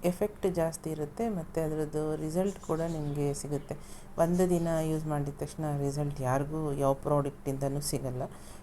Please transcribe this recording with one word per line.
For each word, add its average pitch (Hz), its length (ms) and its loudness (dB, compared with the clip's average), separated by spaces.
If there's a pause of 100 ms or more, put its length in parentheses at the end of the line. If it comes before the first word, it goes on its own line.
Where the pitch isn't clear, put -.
ಎಫೆಕ್ಟ್ 202 420 0
ಜಾಸ್ತಿ 165 420 0
ಇರುತ್ತೆ, 156 400 -2
ಮತ್ತೆ 170 320 -2
ಅದ್ರದ್ದು 156 540 0
ರಿಸಲ್ಟ್ 165 440 0
ಕೂಡ 156 220 0
ನಿಮ್ಗೆ 147 520 0
ಸಿಗುತ್ತೆ. 139 420 -4 (420)
ಒಂದು 175 320 6
ದಿನ 170 180 4
ಯೂಸ್ 156 380 2
ಮಾಡಿದ 147 240 0 (100)
ತಕ್ಷಣ 147 380 -2
ರಿಸಲ್ಟ್ 143 440 0
ಯಾರಿಗೂ 143 520 0
ಯಾವ 139 200 4
ಪ್ರಾಡಕ್ಟಿಂದನೂ 139 840 0
ಸಿಗಲ್ಲ. 131 420 -2 (420)